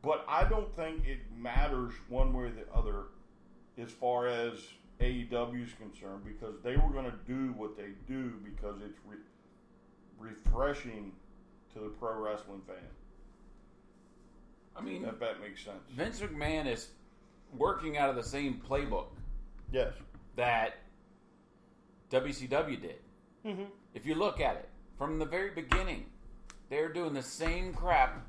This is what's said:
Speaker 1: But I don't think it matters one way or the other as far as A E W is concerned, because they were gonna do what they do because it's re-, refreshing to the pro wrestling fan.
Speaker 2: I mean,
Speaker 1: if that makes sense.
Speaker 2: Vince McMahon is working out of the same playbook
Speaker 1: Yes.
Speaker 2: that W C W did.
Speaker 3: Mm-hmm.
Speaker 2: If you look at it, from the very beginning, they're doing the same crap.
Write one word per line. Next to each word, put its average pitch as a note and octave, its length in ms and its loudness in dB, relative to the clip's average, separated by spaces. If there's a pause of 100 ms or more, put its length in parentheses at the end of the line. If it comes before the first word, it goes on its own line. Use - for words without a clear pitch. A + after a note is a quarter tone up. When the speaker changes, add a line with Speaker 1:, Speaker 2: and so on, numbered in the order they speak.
Speaker 1:
But D3+ 260 2
I D#3+ 200 6
don't A3 260 2
think D#3+ 320 0
it C3+ 120 -2 (180)
matters B2 560 2 (160)
one B2+ 240 6
way B2+ 120 2
or A#2 60 -2
the A2 140 -8 (100)
other G#2+ 300 4 (720)
as A#2 120 -8
far B2 360 2
as A#2 280 0 (460)
A B2+ 80 6
E B2 220 0
W A#2+ 340 0
is A#2 100 -12
concerned, G2+ 500 -12
because G#2+ 300 -10 (100)
they B2+ 120 2
were - 160 10
gonna C3 220 -2 (120)
do B2+ 300 -2
what G#2+ 200 -6
they G2+ 140 -10 (180)
do C3 240 -4 (100)
because G#2 420 -6
it's G#2 220 -12
re-, G#2 120 -14 (1000)
refreshing A2 960 2 (600)
to A2 60 -10
the G#2+ 80 -8
pro A2 300 -4
wrestling G2+ 480 -4
fan. F#2 100 -12 (2000)
Speaker 2:
I - 40 -10
mean, - 240 -6
Speaker 1:
if A2 160 -6
that A2+ 200 -2
makes G#2 240 -12
sense. G2+ 120 -12 (180)
Speaker 2:
Vince G3+ 260 -4
McMahon D3+ 460 0
is A#2+ 220 -2 (680)
working D#3+ 420 2
out C#3 120 6
of B2+ 60 0
the A#2+ 60 -2
same C#3 460 -2
playbook C3+ 380 0 (640)
Speaker 1:
Yes. B2+ 220 2 (440)
Speaker 2:
that A#2 380 4 (1400)
W C3 220 4
C B2 160 -6
W C#3+ 280 2
did. - 200 -8 (500)
Speaker 3:
Mm-hmm. G3 180 -4 (300)
Speaker 2:
If G#2 120 -8
you D#3 80 2
look F#3 260 2
at B2+ 160 2
it, - 120 -12 (280)
from D#3 220 -2
the D#3 80 0
very F#3+ 240 -2
beginning, C#3+ 560 2 (640)
they're D#3 220 0
doing E3+ 200 0
the C3+ 100 -2
same E3+ 520 -2
crap. D3+ 540 4